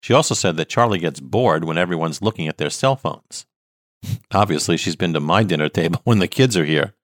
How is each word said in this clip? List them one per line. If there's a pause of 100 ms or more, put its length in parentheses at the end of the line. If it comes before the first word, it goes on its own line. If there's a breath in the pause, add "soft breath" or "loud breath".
She
also
said
that
Charlie
gets
bored
when
everyone's
looking
at
their
cell
phones. (460)
<laughs>
Obviously,
she's
been
to
my
dinner
table
<laughs>
when
the
kids
are
here.